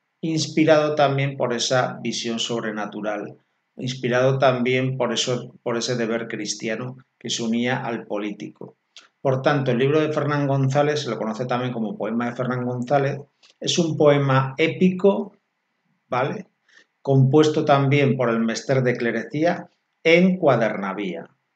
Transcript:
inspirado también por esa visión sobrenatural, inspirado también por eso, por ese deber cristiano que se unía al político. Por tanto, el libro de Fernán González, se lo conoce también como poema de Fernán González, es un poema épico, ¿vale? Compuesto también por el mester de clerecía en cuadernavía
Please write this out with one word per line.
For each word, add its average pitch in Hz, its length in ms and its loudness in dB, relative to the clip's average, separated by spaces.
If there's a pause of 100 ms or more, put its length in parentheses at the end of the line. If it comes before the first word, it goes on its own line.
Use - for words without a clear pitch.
(200)
inspirado 156 720 2
también 139 420 0
por 123 160 -2
esa 123 500 -2
visión 113 360 -6
sobrenatural, 107 960 -6 (400)
inspirado 127 640 0
también 131 580 2
por 120 160 0
eso, 117 500 -4
por 117 140 -2
ese 117 200 -2
deber 113 320 -4
cristiano 110 680 -8 (220)
que 117 120 -8
se - 120 -4
unía 120 360 0
al 117 280 -6
político. - 680 -10 (440)
Por 131 220 0
tanto, 139 280 2
el 117 80 2
libro 143 220 2
de 151 120 0
Fernán 143 340 -2
González, 139 560 0
se 123 80 -6
lo 110 80 -4
conoce 110 280 -6
también 123 260 -2
como 110 240 -4
poema 113 300 -4
de 120 100 -8
Fernán 123 280 -4
González, 135 540 -2 (400)
es - 200 -4
un 160 180 0
poema 139 600 4
épico, 185 800 2 (720)
¿vale? 151 380 -2 (540)
Compuesto 147 640 4
también 139 520 4
por 127 120 0
el 113 120 0
mester 113 420 -2
de 120 140 0
clerecía 147 720 -2 (340)
en 180 340 6
cuadernavía 101 920 0 (300)